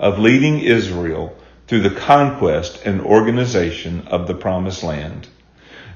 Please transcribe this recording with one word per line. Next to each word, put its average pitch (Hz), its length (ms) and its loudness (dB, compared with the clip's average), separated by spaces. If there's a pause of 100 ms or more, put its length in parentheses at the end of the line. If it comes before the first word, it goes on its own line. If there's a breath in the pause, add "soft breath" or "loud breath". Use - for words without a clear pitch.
of 101 180 0
leading 135 420 4
Israel 87 760 -2 (320 soft breath)
through 113 140 0
the 98 80 2
conquest 107 960 0
and 98 160 -2
organization 107 1080 0
of 87 180 -4
the 90 80 -4
Promised 92 480 -4
Land. 76 460 -8 (680 loud breath)